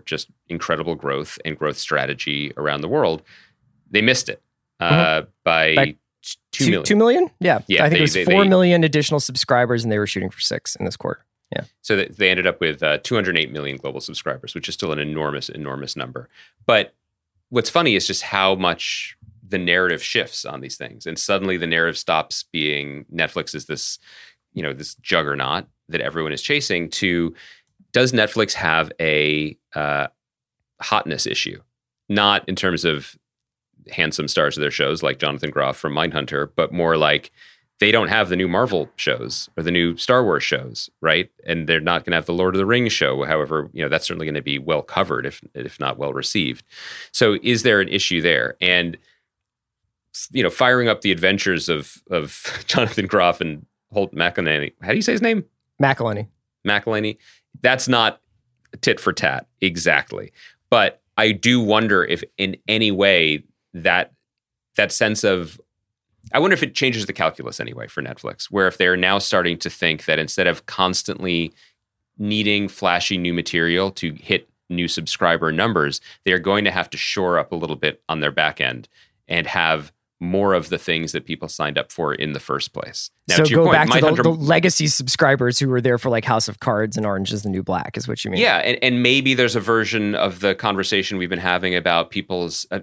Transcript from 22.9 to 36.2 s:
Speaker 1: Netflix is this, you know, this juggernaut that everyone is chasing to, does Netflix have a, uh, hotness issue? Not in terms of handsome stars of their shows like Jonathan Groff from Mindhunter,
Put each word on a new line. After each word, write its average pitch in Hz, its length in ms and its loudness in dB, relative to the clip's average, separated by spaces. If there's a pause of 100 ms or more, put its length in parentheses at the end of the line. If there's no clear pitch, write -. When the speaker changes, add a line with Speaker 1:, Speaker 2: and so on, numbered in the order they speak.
Speaker 1:
Netflix 80 400 -4
is 73 120 -10
this, - 340 -8 (540)
you 90 100 -8
know, 71 100 -4
this 71 220 -12
juggernaut 73 720 -4 (240)
that 82 120 -4
everyone 78 320 -4
is 69 80 -8
chasing 101 480 -2
to, 85 460 -2 (560)
does 123 200 4
Netflix 107 420 2
have 80 460 0
a, 76 560 0 (200)
uh, 73 320 -2 (760)
hotness - 460 -2
issue? - 340 -6 (480)
Not 101 400 2
in 92 60 -2
terms 87 300 -2
of 76 300 -2 (760)
handsome 78 360 -2
stars 73 300 0
of 76 40 -4
their 73 100 -2
shows 76 320 -2
like 67 160 -2
Jonathan 73 320 -4
Groff 69 260 -2
from 73 160 -6
Mindhunter, 73 600 -2